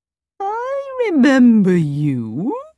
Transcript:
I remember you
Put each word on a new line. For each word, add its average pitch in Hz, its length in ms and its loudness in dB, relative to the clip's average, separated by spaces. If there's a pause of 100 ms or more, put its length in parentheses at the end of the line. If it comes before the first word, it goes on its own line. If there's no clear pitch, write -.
(400)
I 508 720 -6
remember 240 680 4
you 143 760 -4 (240)